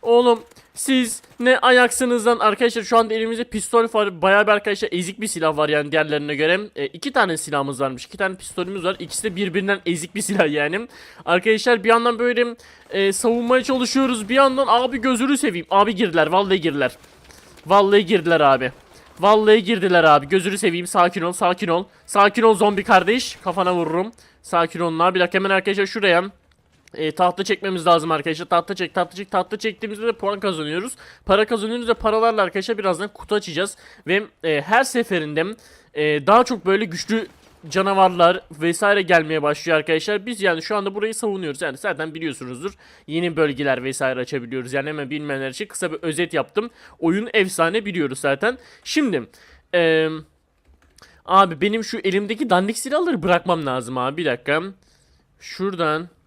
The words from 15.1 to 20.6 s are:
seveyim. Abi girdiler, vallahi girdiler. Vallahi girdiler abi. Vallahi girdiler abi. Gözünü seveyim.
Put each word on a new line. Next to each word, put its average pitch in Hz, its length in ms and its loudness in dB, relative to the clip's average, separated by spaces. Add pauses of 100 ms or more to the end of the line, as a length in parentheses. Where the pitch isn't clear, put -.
seveyim. 175 320 -2
Abi 202 240 4
girdiler, 170 320 2
vallahi 190 340 2
girdiler. 143 360 -2 (720)
Vallahi 202 380 6
girdiler 170 340 2
abi. 131 320 4 (480)
Vallahi 214 440 6
girdiler 180 400 2
abi. 147 240 6
Gözünü 190 300 0
seveyim. 175 280 -2